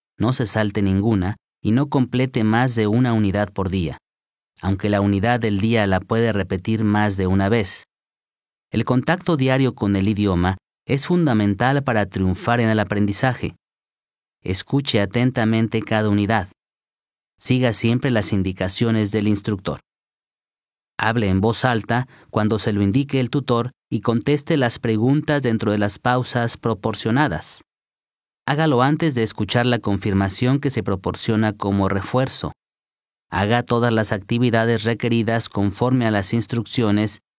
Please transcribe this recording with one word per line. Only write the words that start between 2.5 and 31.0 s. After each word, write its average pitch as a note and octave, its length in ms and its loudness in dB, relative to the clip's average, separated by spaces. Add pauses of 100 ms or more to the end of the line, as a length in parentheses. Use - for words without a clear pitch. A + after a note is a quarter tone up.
de A2 120 0
una A#2 280 2
unidad G2+ 380 0
por F#2 180 -4
día, E2+ 280 -2 (600)
aunque G2+ 300 -2
la G#2 100 2
unidad G2+ 400 2
del G#2+ 200 0
día A2+ 260 2
la F#2+ 140 2
puede A2+ 320 0
repetir G2+ 520 -2
más G#2 320 2
de F#2+ 100 0
una G2 220 2
vez. G#2+ 360 -2 (880)
El A2+ 140 -2
contacto D#3+ 520 0
diario C3 380 2
con G2+ 220 0
el F#2+ 120 2
idioma F#2+ 500 2 (280)
es C#3 200 -2
fundamental B2+ 800 2
para A2 220 0
triunfar F#2+ 540 -2
en A2+ 80 2
el A2 120 2
aprendizaje. G#2 760 -2 (840)
Escuche A#2 580 -2
atentamente A2+ 840 0
cada A2 260 0
unidad. G#2 400 2 (920)
Siga B2+ 340 2
siempre B2 380 0
las A2 220 0
indicaciones G2 800 0
del G#2 160 0
instructor. G2+ 520 -4 (1160)
Hable A2 300 0
en F#2+ 120 2
voz A2 240 2
alta A#2+ 440 0 (200)
cuando G#2+ 300 0
se A2 140 -2
lo G2+ 100 2
indique C3+ 380 0
el A#2+ 100 -2
tutor B2+ 400 -2 (200)
y A2+ 100 -2
conteste C#3 560 0
las B2 220 0
preguntas C3+ 640 0
dentro A2+ 300 0
de G#2+ 60 0
las G#2 200 -2
pausas B2 580 -2
proporcionadas. A2+ 1080 -2 (840)
Hágalo D3 360 2
antes D3 320 2
de A#2 80 0
escuchar A2 440 0
la B2 120 2
confirmación G2+ 840 0
que C#3 100 -2
se A#2+ 120 -4
proporciona G#2 720 -2